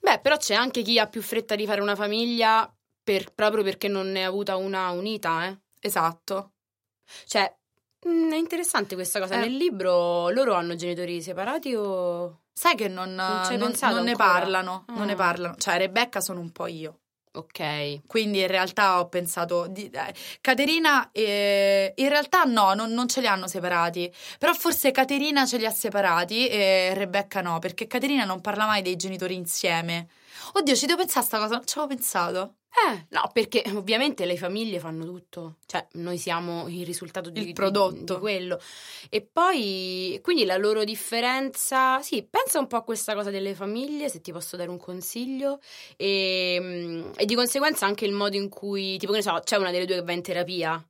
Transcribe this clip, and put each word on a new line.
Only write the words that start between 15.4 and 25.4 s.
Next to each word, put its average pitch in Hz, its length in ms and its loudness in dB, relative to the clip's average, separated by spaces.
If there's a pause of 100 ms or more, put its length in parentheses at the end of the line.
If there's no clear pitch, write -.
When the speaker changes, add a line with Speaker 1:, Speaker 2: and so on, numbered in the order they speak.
Speaker 2:
Cioè, 180 200 0
Rebecca 196 440 0
sono 185 200 -6
un 170 100 -10
po' 170 160 -8
io. 156 340 -10 (340)
Speaker 1:
Ok. 147 720 -6
Speaker 2:
Quindi 208 340 0
in 185 80 4
realtà 185 500 4
ho 175 100 0
pensato 175 600 -2
di, 190 220 -10
eh, 151 220 -6 (280)
Caterina, 294 720 4
eh, 202 840 4
in 262 120 2
realtà 294 360 4
no, 214 300 6
non, 220 180 -2
non 240 160 0
ce 254 120 -2
li 240 80 2
hanno 190 180 0
separati. 175 680 0 (260)
Però 320 160 4
forse 330 360 2
Caterina 277 560 2